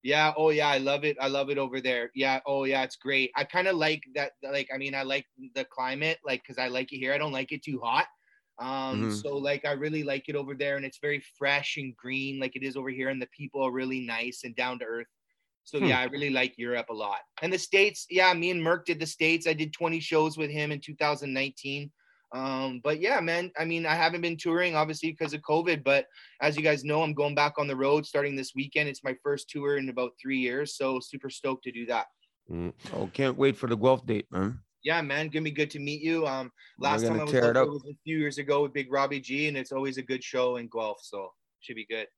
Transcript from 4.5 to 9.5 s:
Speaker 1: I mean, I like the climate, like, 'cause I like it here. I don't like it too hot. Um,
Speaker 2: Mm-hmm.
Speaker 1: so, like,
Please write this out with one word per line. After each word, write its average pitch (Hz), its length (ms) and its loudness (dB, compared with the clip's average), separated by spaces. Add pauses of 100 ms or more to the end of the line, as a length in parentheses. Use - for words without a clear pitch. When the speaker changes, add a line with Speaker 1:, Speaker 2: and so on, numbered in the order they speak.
Speaker 1:
I 135 40 -6
mean, 135 180 -6
I 135 80 -2
like 135 240 -2 (280)
the 135 100 -2
climate, 139 600 -2
like, 131 200 -2
'cause 127 140 -12
I 127 100 0
like 127 240 -4
it 135 40 -10
here. 131 160 -2
I 143 60 0
don't 151 140 -2
like 131 200 -6
it 147 100 -10
too 135 180 -6
hot. 120 260 2 (520)
Um, 131 500 -2
Speaker 2:
Mm-hmm. 104 140 -4
Speaker 1:
so, 143 140 -4
like, 143 280 -2